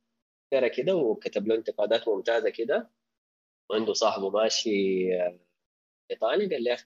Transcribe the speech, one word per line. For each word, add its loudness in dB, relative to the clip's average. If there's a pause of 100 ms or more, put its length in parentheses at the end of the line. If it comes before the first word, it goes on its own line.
(540)
قرأ 4
كده 0
وكتب -2
له 4
انتقادات 0
ممتازة 0
كده، -2 (800)
وعنده 0
صاحبه 0
ماشي، 0 (520)
آه، -4 (720)
إيطالي، 0
قال -4
لي: 0
"يا 0
أخي، -16